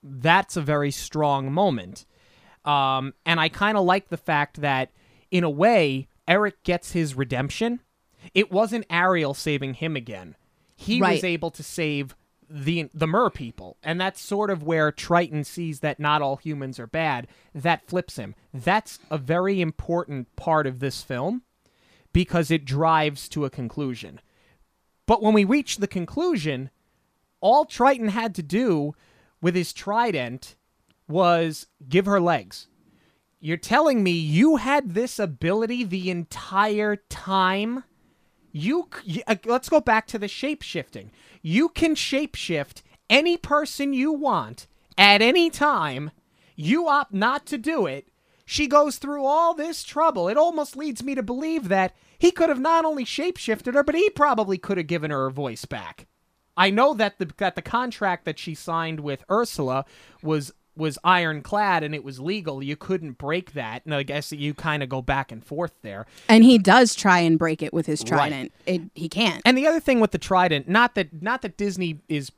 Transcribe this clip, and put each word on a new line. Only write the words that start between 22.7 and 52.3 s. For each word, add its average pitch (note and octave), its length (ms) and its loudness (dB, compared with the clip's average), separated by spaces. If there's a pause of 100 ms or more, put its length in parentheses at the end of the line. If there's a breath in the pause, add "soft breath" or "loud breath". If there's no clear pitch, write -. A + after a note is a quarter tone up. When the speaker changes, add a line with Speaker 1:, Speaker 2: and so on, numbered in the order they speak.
Speaker 1:
to D3 140 -4
a C3 60 -4
conclusion. B2 680 -8 (880)
But A3+ 160 4
when G#3+ 120 4
we G#3 100 6
reach C4 320 0
the G3+ 100 -2
conclusion, E3 840 -4 (720)
all C4 240 4
Triton B3 440 2
had A3 280 -2
to F3+ 60 -6
do D#3 520 0 (460)
with E3+ 140 0
his F3+ 180 -2
trident F3+ 840 -4 (520)
was, E3 580 2 (220)
"Give F#3 180 4
her G3+ 140 4
legs." C#3+ 480 -2 (680)
You're D#3+ 180 -4
telling B3+ 460 2
me F3+ 100 2
you E3+ 440 4
had B3+ 380 0
this A#3 240 -4
ability G#3+ 640 -2
the F#3 260 -4
entire G#3 880 0
time? G3 880 -2 (680)
You B3+ 420 -2
c-, E3+ 220 -8
y-, A#3+ 100 -6
uh, A3 100 0 (100)
let's A#3+ 220 -2
go D#4 120 6
back A3 280 2
to A3+ 100 -8
the G3+ 100 -6
shape-shifting. F3 840 -8 (320 soft breath)
You G#3+ 280 2
can D#4+ 240 2
shape-shift - 880 -4 (280)
any D#4+ 260 4
person C#4+ 560 -2
you C#4 200 0
want G3+ 540 -2 (300)
at G3+ 260 8
any D#4+ 280 4
time. D#3 600 -2 (420)
You B3 320 0
opt C#4+ 260 2
not A#3 340 0
to D4 120 -6
do B3 280 -2
it. C#3 220 -8 (360)
She - 220 -2
goes C#4+ 300 4
through C#4+ 280 -6
all E4 300 4
this D#4 280 -6
trouble. C#4 460 0
It A3 80 0
almost D#4 400 2
leads C#4 260 -8
me C4+ 120 -4
to C4 80 -4
believe C4 460 -4
that F#3+ 280 0 (220)
he E4+ 120 8